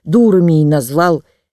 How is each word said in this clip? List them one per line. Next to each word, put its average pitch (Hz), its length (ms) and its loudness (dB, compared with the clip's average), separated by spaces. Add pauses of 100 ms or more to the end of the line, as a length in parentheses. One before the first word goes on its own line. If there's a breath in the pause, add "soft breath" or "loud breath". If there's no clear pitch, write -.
дурами 175 580 2
и 151 40 0
назвал. 147 580 -2 (280)